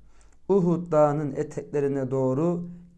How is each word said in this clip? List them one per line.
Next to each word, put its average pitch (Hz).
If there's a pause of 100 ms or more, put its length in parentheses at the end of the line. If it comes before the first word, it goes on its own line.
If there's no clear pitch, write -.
(480)
Uhud 175
dağının 147
eteklerine 139
doğru 135 (300)